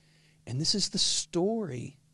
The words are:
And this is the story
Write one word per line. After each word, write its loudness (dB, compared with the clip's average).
And -4
this 2
is 2
the -2
story 0